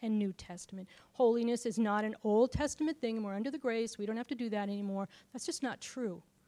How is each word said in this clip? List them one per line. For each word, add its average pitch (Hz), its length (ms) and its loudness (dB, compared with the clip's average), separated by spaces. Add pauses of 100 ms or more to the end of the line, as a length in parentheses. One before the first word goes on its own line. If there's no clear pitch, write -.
and 220 160 2
New 202 140 2
Testament. 185 560 -12 (240)
Holiness 233 540 4
is 220 120 -2
not 214 280 4
an 214 180 -2
Old 220 300 6
Testament 302 480 0
thing, 226 160 0
and 214 80 -2
we're 196 100 -4
under 233 160 -2
the 311 60 -6
grace, 226 400 -2
we 208 80 -4
don't 220 100 -2
have 240 120 -6
to 269 80 -4
do 233 140 -4
that 202 200 -2
anymore. 196 400 -4 (240)
That's 254 120 -8
just - 160 -4
not 247 200 -4
true. 214 420 -6 (240)